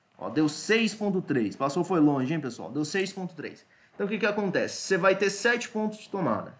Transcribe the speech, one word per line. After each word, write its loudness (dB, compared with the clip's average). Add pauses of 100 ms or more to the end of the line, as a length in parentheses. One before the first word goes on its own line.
(180)
Ó, -8
deu 2
seis 0
ponto -2
três. 0
Passou, 0
foi 2
longe, 4
hein, -2
pessoal? -8
Deu -2
seis -2
ponto -8
três. -14 (300)
Então, -2
o -4
que -4
que 0
acontece? 0
Você 0
vai 6
ter 2
sete 0
pontos -4
de -18
tomada. -2